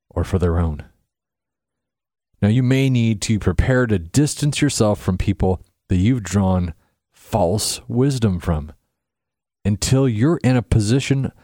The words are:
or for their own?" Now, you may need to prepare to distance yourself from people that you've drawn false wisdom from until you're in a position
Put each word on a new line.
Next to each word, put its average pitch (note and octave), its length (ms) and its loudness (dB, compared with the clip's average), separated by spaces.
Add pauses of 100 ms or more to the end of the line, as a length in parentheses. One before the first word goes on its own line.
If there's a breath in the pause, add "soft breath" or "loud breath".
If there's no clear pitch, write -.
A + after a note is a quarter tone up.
or F2+ 140 -4
for F#2 160 -2
their E2+ 220 0
own?" D#2+ 240 -2 (1600)
Now, G2+ 80 2
you B2 140 4
may C3 280 2
need A2+ 320 0
to G#2+ 180 0
prepare B2 480 0
to G#2 100 0
distance C#3 640 -2
yourself A2 380 0
from - 180 -2
people F#2 420 -2 (280)
that F#2 80 0
you've A2 260 2
drawn F#2 520 0 (380)
false - 760 -2
wisdom A#2 500 0
from D2+ 320 -4 (960)
until C3 420 0
you're B2+ 380 0
in C3 100 2
a B2 60 2
position B2+ 720 0 (120)